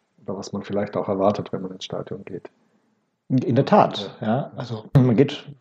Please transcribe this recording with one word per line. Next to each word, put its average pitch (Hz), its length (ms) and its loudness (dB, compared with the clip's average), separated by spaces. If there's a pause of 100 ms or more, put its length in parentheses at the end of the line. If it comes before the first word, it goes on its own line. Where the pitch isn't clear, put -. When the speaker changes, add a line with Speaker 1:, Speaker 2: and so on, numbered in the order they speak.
(240)
Speaker 1:
oder 98 120 -8
was 98 160 -12
man 101 100 -6
vielleicht 101 340 -4
auch 90 120 -4
erwartet, 98 440 0
wenn 95 100 -6
man 92 80 -10
ins 92 140 -16
Stadion 90 400 -8
geht. - 260 -14 (760)
Speaker 2:
In 131 280 2
der 143 80 6
Tat, - 560 2
Speaker 1:
Ja. 113 60 -8
Speaker 2:
ja. 120 300 -2
Also 113 280 -10 (100)
man 127 220 6
geht 147 440 2